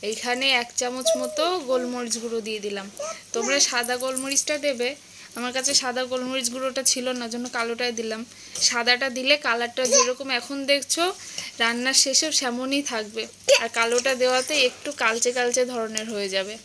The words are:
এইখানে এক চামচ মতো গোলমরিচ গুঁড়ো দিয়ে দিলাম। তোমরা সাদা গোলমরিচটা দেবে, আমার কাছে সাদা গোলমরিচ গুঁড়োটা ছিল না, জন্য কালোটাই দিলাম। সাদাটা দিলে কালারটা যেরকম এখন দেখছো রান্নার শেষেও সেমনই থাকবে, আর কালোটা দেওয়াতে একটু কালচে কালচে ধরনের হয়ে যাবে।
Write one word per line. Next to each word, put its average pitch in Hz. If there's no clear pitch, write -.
এইখানে 247
এক 240
চামচ 254
মতো 254
গোলমরিচ 247
গুঁড়ো 233
দিয়ে 220
দিলাম। 202
তোমরা 240
সাদা 247
গোলমরিচটা 269
দেবে, 247
আমার 247
কাছে 262
সাদা 254
গোলমরিচ 254
গুঁড়োটা 262
ছিল 247
না, 240
জন্য 240
কালোটাই 233
দিলাম। 220
সাদাটা 247
দিলে 269
কালারটা 240
যেরকম 254
এখন 277
দেখছো 285
রান্নার 240
শেষেও 285
সেমনই 262
থাকবে, 220
আর 233
কালোটা 240
দেওয়াতে 254
একটু -
কালচে 233
কালচে 247
ধরনের 220
হয়ে 202
যাবে। 190